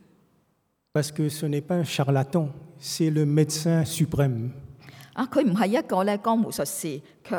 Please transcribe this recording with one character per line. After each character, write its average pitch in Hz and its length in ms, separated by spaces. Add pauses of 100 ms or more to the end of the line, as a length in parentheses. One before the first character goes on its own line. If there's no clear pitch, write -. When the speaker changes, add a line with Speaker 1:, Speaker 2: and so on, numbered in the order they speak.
(960)
Speaker 1:
Parce 147 160
que 151 180
ce 151 180
n'est 147 160
pas 180 140
un 170 80
charlatan, 139 640 (320)
c'est - 300
le 151 140
médecin 156 600
suprême. 131 680 (640)
Speaker 2:
啊， 254 160
佢 320 120
唔 196 120
係 233 120 (120)
一 320 80
個 190 180
呢 208 140
江 226 240
湖 - 100
術 - 120
士， 151 360 (240)
卻 202 140